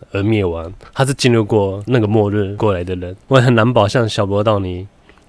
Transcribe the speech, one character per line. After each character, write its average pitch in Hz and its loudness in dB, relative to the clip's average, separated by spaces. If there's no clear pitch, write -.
而 101 -2
灭 107 0
亡。 82 -6
他 135 -2
是 135 0
经 - 2
历 113 4
过 101 0
那 127 0
个 110 2
末 104 2
日 101 -2
过 107 0
来 90 -4
的 92 -6
人， 90 -12
我 131 4
很 123 2
难 117 4
保 107 4
像 117 0
小 107 -2
博 101 -2
道 104 2
尼、 92 -6